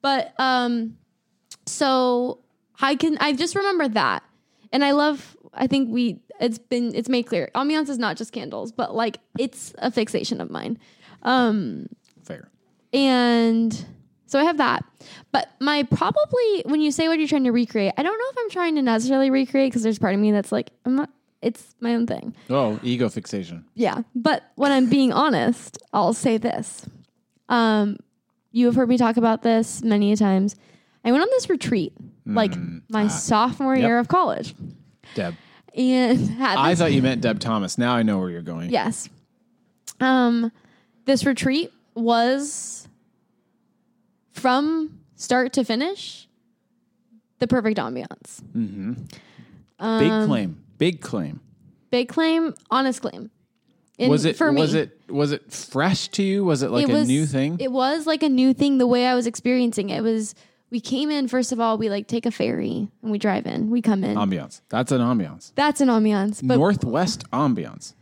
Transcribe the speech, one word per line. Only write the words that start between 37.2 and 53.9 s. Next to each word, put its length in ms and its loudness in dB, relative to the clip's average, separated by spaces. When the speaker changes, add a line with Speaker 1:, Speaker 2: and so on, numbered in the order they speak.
Speaker 2:
Deb 180 0
Thomas. 380 -4
Now 180 0
I 80 2
know 160 2
where 100 -4
you're 120 -10
going. 280 -8
Speaker 1:
Yes. 380 -4
Um, 520 2
this 200 2
retreat 460 0
was, 920 -2
from 680 0
start 380 0
to 100 0
finish, 640 -6
the 80 -2
perfect 300 0
ambiance. 640 -10
Speaker 2:
Mm-hmm. 380 -6
Speaker 1:
Um, 200 -2
Speaker 2:
Big 280 4
claim. 360 -2
Big 240 0
claim. 380 -6
Speaker 1:
Big 200 0
claim. 440 0
Honest 320 0
claim. 300 -10